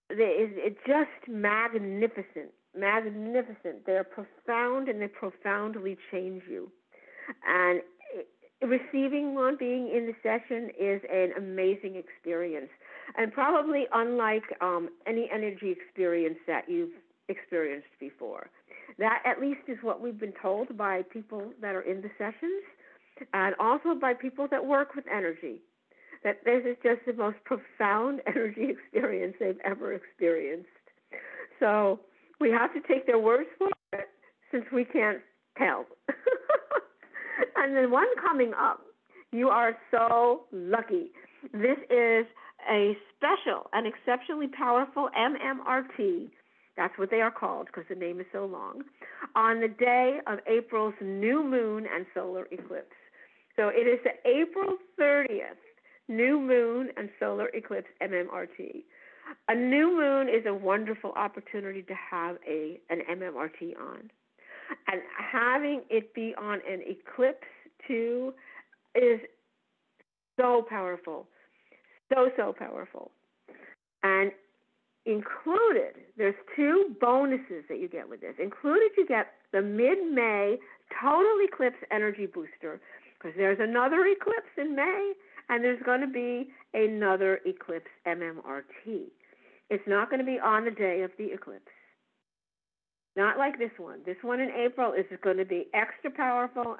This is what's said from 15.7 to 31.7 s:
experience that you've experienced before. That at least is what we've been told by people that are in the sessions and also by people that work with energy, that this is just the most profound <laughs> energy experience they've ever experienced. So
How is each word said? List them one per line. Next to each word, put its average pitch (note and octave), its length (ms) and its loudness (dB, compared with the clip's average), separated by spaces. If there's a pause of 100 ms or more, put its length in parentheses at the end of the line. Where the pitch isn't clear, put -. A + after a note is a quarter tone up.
experience E3+ 760 0
that D#3+ 220 -4
you've E3+ 240 -2 (360)
experienced D#3 600 -4 (100)
before. A#2+ 520 -12 (480)
That A3 260 2
at B3+ 160 0
least C#4 280 -2
is A#3+ 120 -8
what A3+ 200 -4
we've A3+ 180 -8
been G#3 220 -8
told G#3+ 360 -2
by G3 260 -2
people G#3+ 580 -12
that G3+ 140 -6
are F#3 80 -4
in F#3+ 200 -4
the G#3 160 -10
sessions D#4+ 440 -6 (720)
and G3 260 0
also D4 360 2
by C4 180 0
people C4 380 -4
that C4+ 160 0
work C#4 280 2
with C#4 140 -10
energy, E3 540 -4 (600)
that G#3 200 -2
this A#3+ 220 2
is A#3+ 160 -2
just A#3+ 240 2
the B3 80 -2
most G#3 300 -2
profound A3+ 800 -2
<laughs> - 20 -2
energy A3+ 420 -2
experience G3 720 -2
they've F#3+ 240 -2
ever - 300 -4
experienced. E3+ 760 -2 (880)
So G#3 420 4 (400)